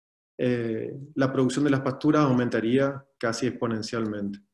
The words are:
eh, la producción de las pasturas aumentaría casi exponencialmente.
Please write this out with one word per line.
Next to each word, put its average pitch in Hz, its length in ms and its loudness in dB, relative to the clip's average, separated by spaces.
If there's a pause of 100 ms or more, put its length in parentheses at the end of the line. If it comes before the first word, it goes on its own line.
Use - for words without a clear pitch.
(380)
eh, 120 560 -2 (220)
la 135 140 2
producción 131 360 2
de 143 40 2
las 135 100 2
pasturas 151 440 2
aumentaría 123 800 2 (140)
casi 117 280 -2
exponencialmente. 107 960 -4 (140)